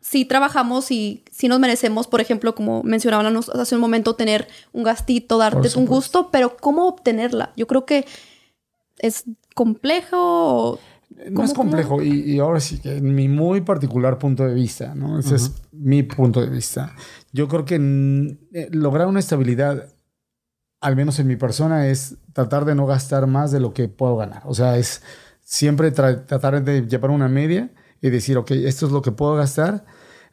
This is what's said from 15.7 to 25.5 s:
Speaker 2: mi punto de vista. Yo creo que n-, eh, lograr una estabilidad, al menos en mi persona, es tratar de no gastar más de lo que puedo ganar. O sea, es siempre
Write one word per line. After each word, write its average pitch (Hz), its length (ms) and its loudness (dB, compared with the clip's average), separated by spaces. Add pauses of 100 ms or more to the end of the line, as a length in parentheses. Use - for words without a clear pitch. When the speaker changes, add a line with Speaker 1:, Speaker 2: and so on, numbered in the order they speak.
Speaker 2:
mi 143 320 2
punto 123 380 2
de 120 80 -2
vista. 131 440 -8 (380)
Yo 143 160 -2
creo 160 160 -2
que 156 120 -2
n-, 139 600 0 (160)
eh, 170 180 -8
lograr 156 360 2
una 196 120 2
estabilidad, 139 680 0 (960)
al 139 140 0
menos 139 240 0
en 135 80 2
mi 127 80 2
persona, 147 520 0
es 135 280 -2 (180)
tratar 143 320 0
de 151 100 2
no 143 100 2
gastar 135 420 0
más 139 240 0
de 139 80 0
lo 120 140 0
que 117 160 -2
puedo 123 260 0
ganar. 101 300 -8
O 139 80 -6
sea, 123 240 2
es - 240 -4 (400)
siempre 147 520 0